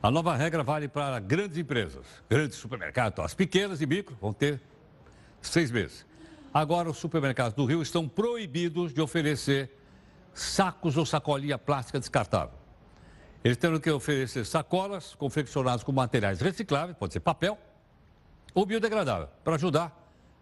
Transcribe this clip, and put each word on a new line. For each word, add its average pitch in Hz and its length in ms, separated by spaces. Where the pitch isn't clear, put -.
A 104 80
nova 160 240
regra 160 260
vale 147 280
para 139 320
grandes 156 360
empresas, 110 480
grandes 135 280
supermercados. 104 680
As 80 100
pequenas 190 480
e 156 40
micro 147 340
vão 101 140
ter 143 280
seis 160 300
meses. 104 340
Agora, 165 360
os 151 80
supermercados 135 560
do 143 100
Rio 151 180
estão 165 240
proibidos 175 880
de 135 60
oferecer 143 720
sacos 175 640
ou 165 80
sacolinha 143 520
plástica 135 420
descartável. 107 560
Eles 120 100
terão 165 240
que 165 100
oferecer 131 560
sacolas 185 680
confeccionadas 131 680
com 139 100
materiais 110 480
recicláveis, 170 560
pode 92 160
ser - 80
papel 185 360
ou 190 120
biodegradável. 196 640
Para 165 140
ajudar 156 440